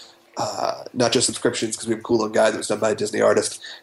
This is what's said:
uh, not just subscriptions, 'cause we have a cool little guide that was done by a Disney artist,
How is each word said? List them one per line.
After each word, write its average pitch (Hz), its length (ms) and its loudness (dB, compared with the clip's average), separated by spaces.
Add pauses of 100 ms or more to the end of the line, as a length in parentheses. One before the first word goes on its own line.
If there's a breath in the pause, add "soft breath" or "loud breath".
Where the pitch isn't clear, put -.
(380 loud breath)
uh, - 480 -4 (100)
not 120 160 2
just 117 160 2
subscriptions, 113 500 -2
'cause - 80 -12
we 117 60 -2
have 110 80 -2
a - 40 -14
cool 117 140 2
little 107 160 -2
guide 110 200 4
that - 40 -6
was - 120 -6
done 104 100 0
by 110 120 2
a 101 40 0
Disney 107 260 -2
artist, 104 400 2 (220 loud breath)